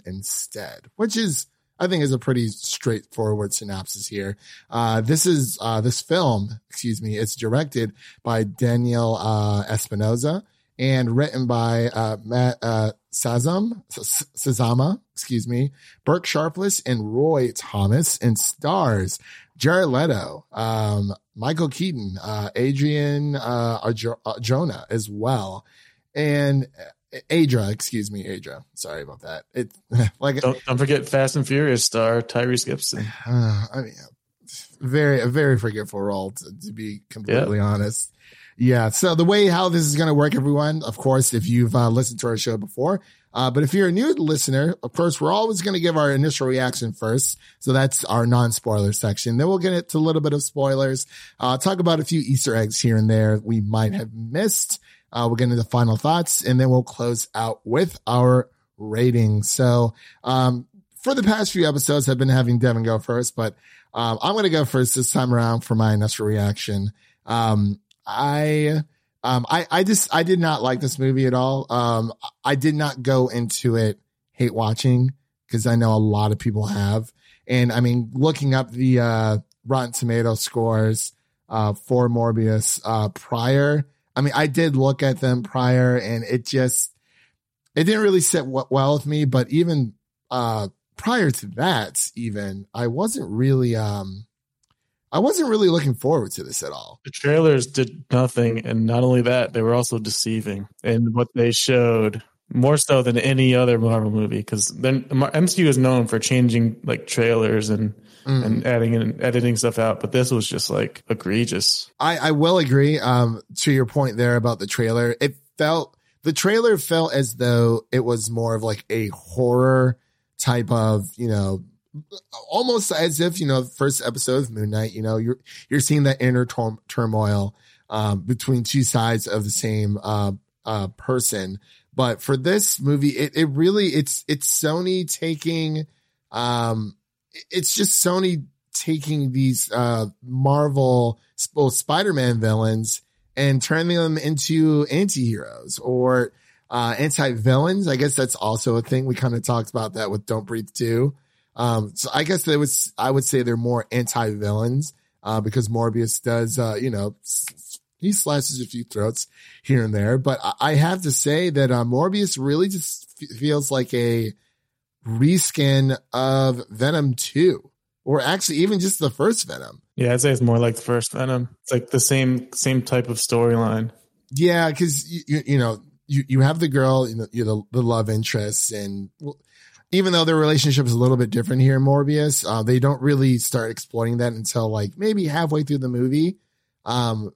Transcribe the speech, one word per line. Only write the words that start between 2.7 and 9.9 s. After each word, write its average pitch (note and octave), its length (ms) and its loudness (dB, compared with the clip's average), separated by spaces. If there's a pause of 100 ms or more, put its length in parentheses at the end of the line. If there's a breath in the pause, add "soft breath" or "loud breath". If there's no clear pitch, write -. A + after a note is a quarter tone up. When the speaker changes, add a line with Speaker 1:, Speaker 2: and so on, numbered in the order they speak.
Speaker 1:
synopsis G2+ 540 -10
here. G2+ 300 -8 (320 loud breath)
Uh, A#2 320 0
this D#3 240 0
is, D3 340 0
uh, A2+ 220 -2
this A#2 180 0
film, A#2 720 -2
excuse A2 320 -6
me, G#2+ 160 -6
it's G#2+ 180 -4
directed A#2 560 -2 (320 loud breath)
by A2+ 200 0
Daniel, A#2+ 760 0
uh, G#2 500 0
Espinosa A#2 760 -2 (360)